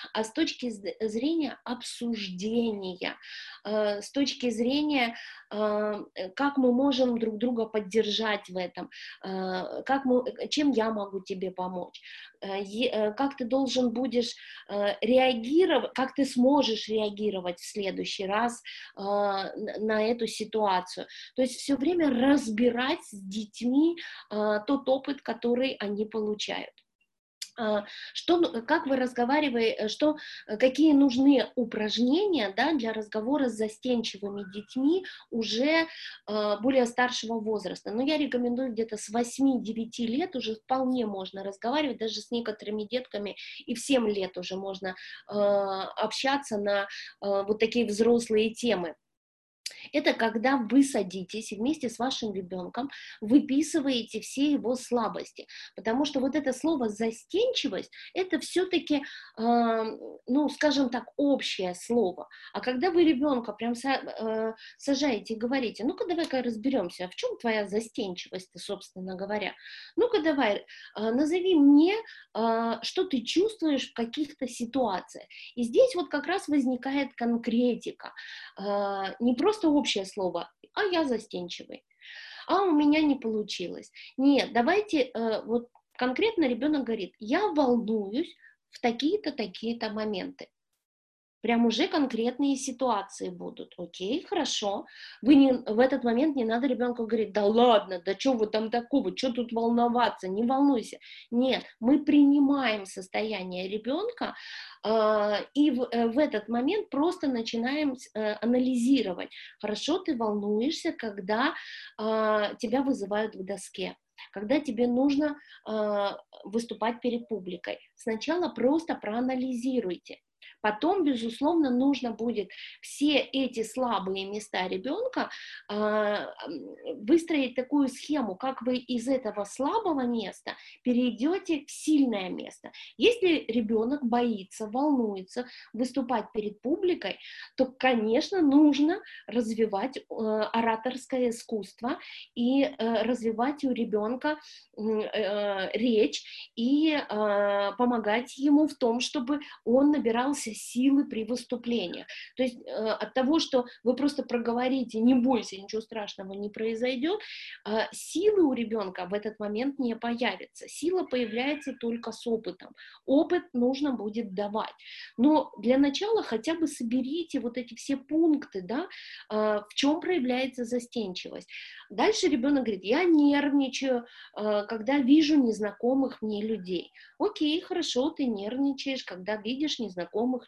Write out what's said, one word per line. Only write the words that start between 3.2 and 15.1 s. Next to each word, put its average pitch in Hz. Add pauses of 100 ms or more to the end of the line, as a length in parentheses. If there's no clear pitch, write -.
э, 208
с -
точки 269
зрения, 247 (360)
э, 208 (420)
как 277
мы 254
можем 254
друг 220
друга 226
поддержать 208
в 185
этом, 180 (360)
э, 190
как 269
мы, 247
э, -
чем 285
я 220
могу 196
тебе 190
помочь, 180 (400)
э, 196
е-, 214
э, 214
как 277
ты 254
должен 247
будешь, 240 (340)
э, 202
реагиров-, 254